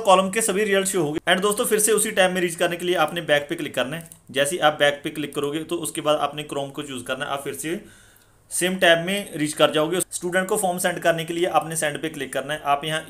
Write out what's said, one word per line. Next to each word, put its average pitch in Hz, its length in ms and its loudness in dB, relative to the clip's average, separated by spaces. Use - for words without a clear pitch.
column 190 260 6
के 226 80 0
सभी 208 220 0
रिजल्ट 196 240 2
शो 190 160 0
होंगे। 151 160 -2
And 185 120 4
दोस्तों, 208 240 0
फिर 208 140 2
से 214 120 2
उसी 214 200 2
टैब 185 200 4
में 180 100 -2
reach 175 140 0
करने 175 220 -2
के 175 80 -8
लिए 180 120 2
आपने 165 240 0
back 147 280 0
पे 165 60 -6
click 143 200 -8
करना 131 200 -2
है। 165 140 -12
जैसे 143 240 0
ही 175 60 -4
आप 151 180 4
back 143 240 2
पे 165 60 -6
click 151 260 -6
करोगे, 147 280 -4
तो 160 140 -6
उसके 160 240 -8
बाद 151 180 2
आपने 147 340 -4
Chrome 139 180 -6
को 147 120 -10
choose 131 200 -10
करना 127 220 -6
है। 131 60 -6
आप 139 120 -6
फिर 139 100 -8
से 165 300 -8
Sim 185 240 -2
tab 170 300 4
में 196 320 -6
reach 151 160 -2
कर 147 180 4
जाओगे। 160 300 0
Student 180 460 -2
को 214 100 -2
form 185 200 -2
send 180 220 -2
करने 165 260 0
के 170 80 -6
लिए 170 140 0
आपने 156 280 4
send 143 260 -2
पे 160 80 -2
click 139 240 -8
करना 139 200 -4
है। 151 120 -6
आप 143 200 2
यहाँ 156 240 -4